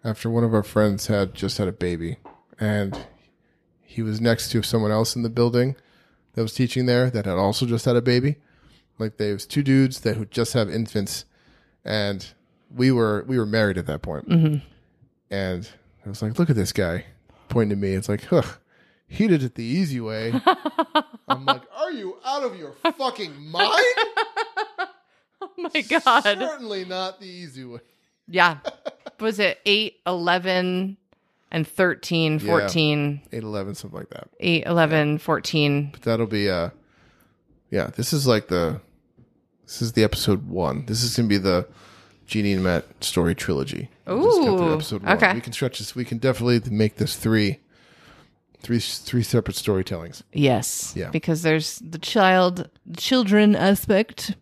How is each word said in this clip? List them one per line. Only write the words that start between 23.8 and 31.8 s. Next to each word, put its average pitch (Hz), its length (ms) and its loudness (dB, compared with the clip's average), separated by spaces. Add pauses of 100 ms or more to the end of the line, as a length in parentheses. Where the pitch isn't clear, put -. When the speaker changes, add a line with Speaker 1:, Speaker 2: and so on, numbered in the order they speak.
Speaker 2:
<laughs> 440 1080 -2 (520)
Oh 381 180 -14
my 330 240 -4
God. 294 400 4
Speaker 1:
Certainly 208 640 -4
not 185 340 -8
the 196 60 -18
easy 165 380 -16
way. 120 160 -14 (480)
Speaker 2:
Yeah. 170 300 4 (640)
Was 214 180 -2
it 196 280 2
eight, 208 300 2 (100)
eleven, 180 920 0 (540)
and 160 180 -2
thirteen, 165 720 0